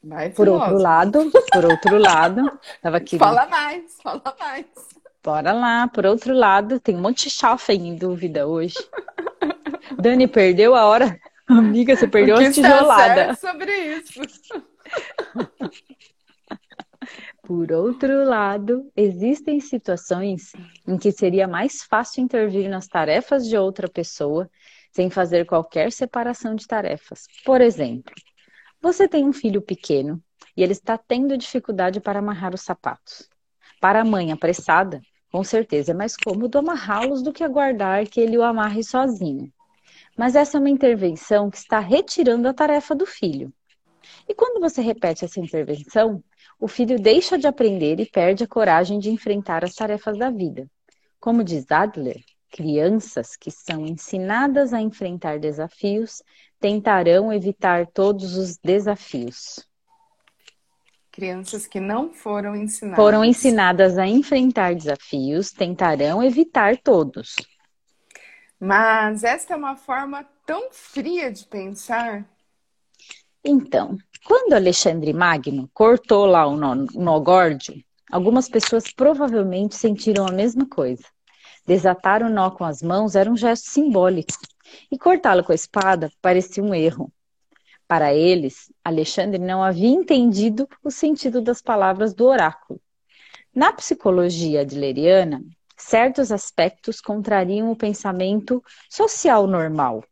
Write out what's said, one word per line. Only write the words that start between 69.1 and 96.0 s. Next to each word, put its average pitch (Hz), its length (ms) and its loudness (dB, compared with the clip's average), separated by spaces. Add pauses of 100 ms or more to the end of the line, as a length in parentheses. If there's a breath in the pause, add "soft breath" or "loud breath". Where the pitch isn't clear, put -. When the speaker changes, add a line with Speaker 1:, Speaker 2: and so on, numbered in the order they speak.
Speaker 1:
esta 311 300 -4
é - 20 -6
uma 277 180 -10
forma 277 500 -10 (220)
tão 440 240 -8
fria 277 600 -8
de 196 120 -20
pensar. 208 800 -10 (1200 loud breath)
Speaker 2:
Então, 233 540 0 (260)
quando 480 280 4
Alexandre 175 600 2
Magno 147 600 -2
cortou 220 520 4
lá 170 200 6
o 143 100 -2
nó, 143 200 -2 (180)
nó 170 240 0
górdio, 165 560 2 (360)
algumas 226 380 0
pessoas 226 440 -2
provavelmente 226 800 0
sentiram 202 540 -2
a 180 40 -4
mesma 233 360 -2
coisa. 127 360 -6 (600 soft breath)
Desatar 190 560 2
o 233 80 -2
nó 190 220 0
com 185 120 -10
as 151 160 -6
mãos 185 360 -2
era 196 140 2
um 240 60 0
gesto 233 320 -2
simbólico, 185 640 0 (580 soft breath)
e 262 80 -8
cortá-lo 247 460 4
com - 80 0
a - 20 4
espada 180 560 -2 (100)
parecia 185 420 0
um 202 120 -2
erro. 160 380 -2 (720 soft breath)
Para 151 280 2
eles, 160 580 0 (120)
Alexandre 175 540 -2
não 185 240 -2
havia 190 260 0
entendido 240 800 2 (140)
o 294 80 -6
sentido 269 500 -2
das 233 200 -4
palavras 196 540 -2
do 226 120 2
oráculo. 214 540 0 (760 soft breath)
Na 311 180 2
psicologia 170 920 -2
adleriana, 143 800 0 (340)
certos 247 560 0